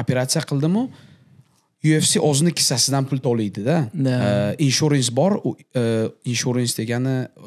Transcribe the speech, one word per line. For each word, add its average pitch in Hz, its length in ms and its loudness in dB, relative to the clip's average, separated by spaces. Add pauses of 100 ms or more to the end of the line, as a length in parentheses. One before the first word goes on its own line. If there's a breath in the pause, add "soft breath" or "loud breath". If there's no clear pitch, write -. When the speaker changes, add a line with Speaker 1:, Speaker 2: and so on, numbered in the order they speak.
Speaker 1:
operatsiya 127 460 0
qildim-u, 170 400 0 (960 loud breath)
U 151 60 4 (120)
F 180 100 2
C 202 80 2
o'zini 156 320 2
kissasidan 135 540 0
pul 139 120 -2
to'laydi-da. 117 600 0 (160)
Speaker 2:
Da. 131 220 0 (140)
Speaker 1:
E, - 260 0 (120)
insurance 131 480 2
bor, 175 160 4 (120)
u, 120 120 -2 (200)
e, 113 340 0 (160)
insurance 120 540 -2
degani, 123 480 -2 (200)